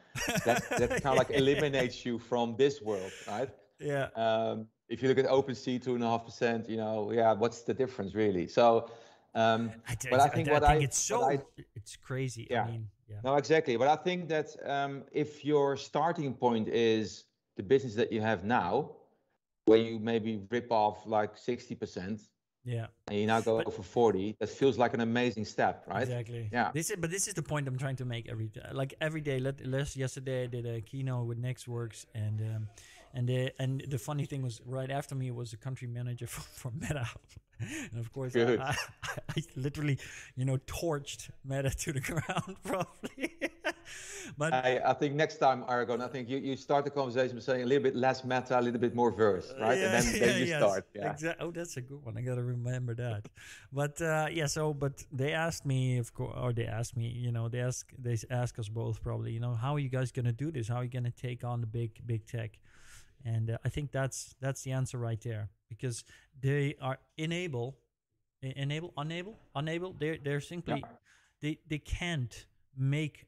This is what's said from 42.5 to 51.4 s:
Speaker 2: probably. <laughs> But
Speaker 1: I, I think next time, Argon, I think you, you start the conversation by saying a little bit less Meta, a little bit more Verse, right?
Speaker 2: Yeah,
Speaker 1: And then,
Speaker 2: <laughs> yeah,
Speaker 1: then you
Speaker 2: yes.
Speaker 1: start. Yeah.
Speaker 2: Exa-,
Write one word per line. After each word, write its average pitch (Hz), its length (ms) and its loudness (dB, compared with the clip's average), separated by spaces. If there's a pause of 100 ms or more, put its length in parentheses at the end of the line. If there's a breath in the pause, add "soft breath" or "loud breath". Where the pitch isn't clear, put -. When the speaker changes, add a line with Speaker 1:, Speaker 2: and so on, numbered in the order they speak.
Speaker 2:
probably. - 760 -4
<laughs> 330 60 0 (880 loud breath)
But 147 160 0
Speaker 1:
I, 127 320 2
I 127 80 6
think 143 220 0
next 151 240 2
time, 127 280 4
Argon, 120 360 0
I 123 40 -2
think 123 220 -6
you, 135 80 -2
you 135 180 -2
start 143 300 2
the 143 60 -4
conversation 127 460 0
by 117 40 -8
saying 127 220 0
a 123 40 -2
little 139 160 6
bit 135 140 2
less 127 280 2
Meta, 127 360 2
a - 0 -
little 120 180 2
bit 117 160 2
more 120 160 6
Verse, 95 480 4
right? 110 200 4
Speaker 2:
Yeah, - 180 4
Speaker 1:
And - 80 6
then, 117 100 4
Speaker 2:
<laughs> - 60 0
yeah, - 60 8
Speaker 1:
then - 140 4
you - 40 2
Speaker 2:
yes. 151 160 0
Speaker 1:
start. 98 240 4 (100)
Yeah. 104 200 -4
Speaker 2:
Exa-, 160 260 -4